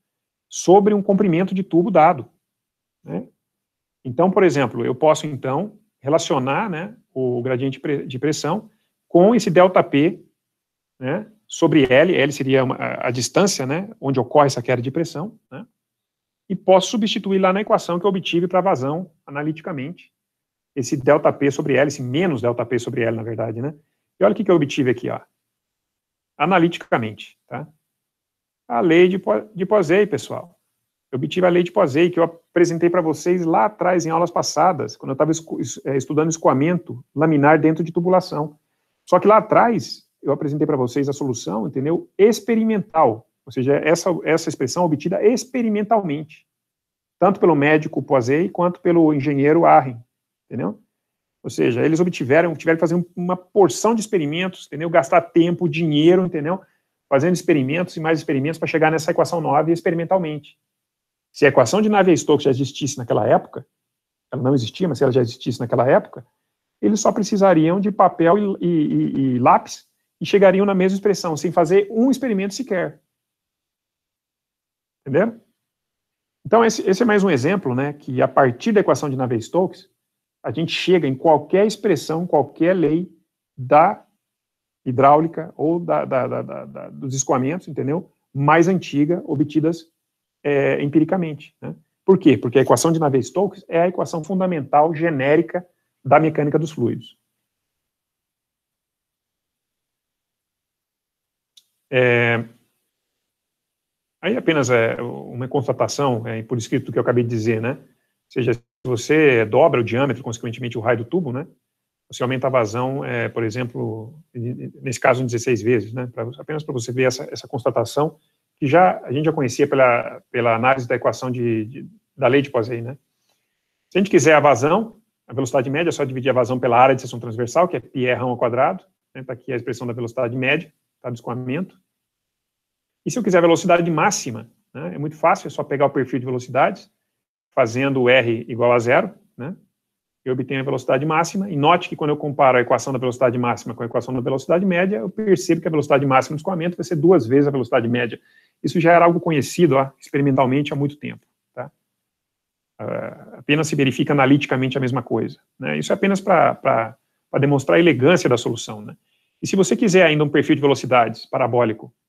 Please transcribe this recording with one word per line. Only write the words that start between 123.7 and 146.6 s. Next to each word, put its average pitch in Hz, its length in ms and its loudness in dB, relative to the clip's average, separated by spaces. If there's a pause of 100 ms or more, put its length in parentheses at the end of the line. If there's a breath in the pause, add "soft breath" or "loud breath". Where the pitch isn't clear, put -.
Se 175 80 -2
a - 20 4
gente 202 100 0
quiser 156 240 6
a 147 60 6
vazão, 147 600 2 (260)
a 147 80 -20
velocidade 131 340 -2
média, 156 220 -2
é - 20 0
só 147 120 -4
dividir 131 260 -2
a - 20 4
vazão 127 260 0
pela 120 200 2
área 135 160 6
de 120 80 -4
seção 123 180 -12
transversal, 120 480 -2
que 160 80 -6
é 120 40 -8
πr 123 380 -2
ao 123 180 -4
quadrado, 127 480 -2 (300)
né? 131 80 -14
Tá 127 120 -14
aqui 123 180 -12
a 123 40 -4
expressão 120 300 -8
da 120 60 -6
velocidade 117 440 -6
média, 139 360 -2 (300)
tá, 123 80 -10
do 120 60 -10
escoamento. 127 640 -10 (1300)
E 170 60 -6
se 254 80 -6
eu 226 40 -2
quiser 185 160 2
a 170 40 4
velocidade 170 480 2
máxima, 151 600 -4 (220)
né, 165 220 -12
é 160 40 -12
muito 151 180 -10
fácil, 170 320 -2
é - 20 -12
só 147 120 -8
pegar 139 240 -2
o 131 40 -2
perfil 135 280 -4
de 120 60 -8
velocidades, 131 640 -4 (640)
fazendo 131 480 0
o 120 60 4
R 117 400 2
igual 120 240 0
a 123 60 4
zero, 143 360 0 (220)
né, 135 180 -12 (720)
eu 127 80 -2
obtenho 135 280 -4
a 131 40 -6
velocidade 135 420 -2
máxima, 165 420 -2
e 180 60 -8
note 160 340 2
que - 60 -12
quando 147 160 -2
eu 147 60 -2
comparo 139 420 2
a - 20 4
equação 123 320 0
da 127 60 -4
velocidade 123 400 0
máxima 120 360 -4
com - 80 -10
a 117 40 -4
equação 120 260 -6
da 127 80 -4
velocidade 139 460 -2
média, 185 300 0
eu 220 120 -6
percebo 190 520 0
que - 80 -6
a - 20 -2
velocidade 143 340 2
máxima 131 300 2
do 147 60 -8
escoamento 180 360 -4